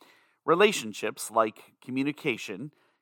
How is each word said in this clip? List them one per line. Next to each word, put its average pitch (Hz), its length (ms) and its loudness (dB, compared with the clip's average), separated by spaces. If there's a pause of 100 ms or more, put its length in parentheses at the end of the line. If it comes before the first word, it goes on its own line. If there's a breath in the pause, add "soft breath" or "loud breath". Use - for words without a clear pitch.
(460 soft breath)
Relationships, 139 840 2
like 110 420 0 (100)
communication, 131 880 -4 (300)